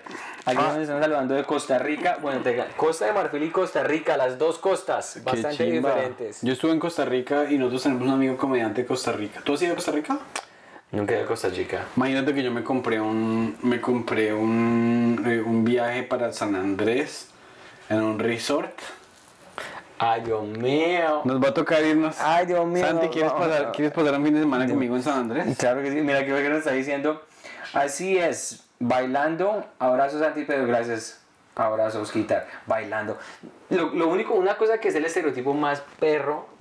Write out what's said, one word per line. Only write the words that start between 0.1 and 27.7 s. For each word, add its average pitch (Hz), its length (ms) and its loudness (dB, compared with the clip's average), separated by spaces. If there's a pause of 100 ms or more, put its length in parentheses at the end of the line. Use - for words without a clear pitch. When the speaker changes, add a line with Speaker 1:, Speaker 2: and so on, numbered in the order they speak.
Speaker 1:
Aquí 127 160 0
Speaker 2:
Ah. 151 140 2
Speaker 1:
nos 156 80 -4
están 147 180 -4
saludando 139 340 2
de 139 100 0
Costa 139 340 0
Rica. 151 420 0
Bueno, 135 220 -4
te 123 120 2
ga-, 123 220 -2
Costa 160 300 2
de 214 60 0
Marfil 156 320 0
y 165 60 -2
Costa 165 320 0
Rica, 151 360 0
las 127 200 0
dos 160 200 0
costas, 160 560 -2
Speaker 2:
Qué 117 60 -14
Speaker 1:
bastante 123 360 -2
Speaker 2:
chimba. 139 380 2
Speaker 1:
diferentes. 127 480 -4
Speaker 2:
Yo 123 100 0
estuve 160 200 2
en 160 60 4
Costa 165 280 0
Rica 139 440 0
y 147 60 4
nosotros 127 260 0
tenemos 127 240 2
un 135 40 4
amigo 131 260 2
comediante 120 460 0
de - 40 -2
Costa 127 260 -2
Rica. 104 300 -6
¿Tú 143 120 0
has 147 80 0
ido 175 100 2
a - 40 0
Costa - 160 -4
Rica? 277 260 -2 (760)
Speaker 1:
Nunca 104 220 0
he - 20 2
ido 95 80 0
a - 40 -6
Costa 110 200 -2
Rica. 90 380 -4 (100)
Speaker 2:
Imagínate 135 380 2
que 139 80 0
yo 123 80 0
me 117 120 -2
compré 117 380 0
un, 113 640 0
me 120 180 2
compré 113 540 0
un, 117 920 2
eh, 117 140 2
un 113 240 2
viaje 120 380 2
para 120 300 -2
San 104 220 -2
Andrés 104 760 -2 (580)
en 110 140 2
un 110 160 0
resort. 117 600 -2 (1200)
Speaker 1:
Ay, 117 240 0
Dios 110 220 -2
mío. 151 800 0
Speaker 2:
Nos 131 180 2
va 139 60 4
a 135 60 0
tocar 156 280 2
irnos. 156 380 2
Speaker 1:
Ay, 165 260 4
Dios 175 200 2
mío, 175 180 0
Speaker 2:
Santi, 165 220 2
Speaker 1:
no, 160 60 -4
Speaker 2:
¿quieres 160 200 2
Speaker 1:
no, 151 60 0
Speaker 2:
pasar, 156 280 2
Speaker 1:
no. 113 60 -4
Speaker 2:
¿quieres 147 220 0
pasar 147 240 2
un 143 60 0
fin 151 100 4
de 151 60 4
semana 131 240 2
Speaker 1:
Dios. 123 100 0
Speaker 2:
conmigo 127 220 0
en 127 60 0
San 139 180 0
Andrés? 127 360 -2
Speaker 1:
Claro 127 260 2
que 139 80 -2
sí. 143 120 -2
Mira, 139 240 2
que 139 80 0
que 143 160 0
nos 156 80 2
está 151 140 0
diciendo. 139 500 -2 (500)